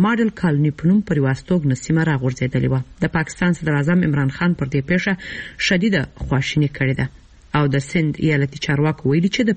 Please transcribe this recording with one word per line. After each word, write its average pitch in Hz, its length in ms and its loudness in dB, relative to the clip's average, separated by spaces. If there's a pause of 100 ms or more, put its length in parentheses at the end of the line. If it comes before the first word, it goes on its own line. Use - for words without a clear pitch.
ماډل 226 360 2
کالوني 151 320 2
په 156 180 -2
نوم 202 120 6
پر 160 180 0
یوه 135 140 2
استوګنه 147 420 0
سیمه 160 300 0
راغورځېدلې 131 640 0
وه. 131 100 0 (220)
د 196 140 -2
پاکستان 170 420 0
صدر 156 160 -2
اعظم 165 320 2
عمران 143 240 0
خان 175 240 0
پر 139 120 -4
دې 139 140 -2 (100)
پیښه 185 220 0 (460)
شدیده 185 560 0
خواشیني 139 640 0
کړې 131 180 0
ده 135 100 -2 (520)
او 147 160 2
د 139 140 0
سند 156 300 -2
ایالتي 143 400 0
چارواکو 151 520 0
ویلي 170 180 2
چې 254 140 -2
د 220 140 2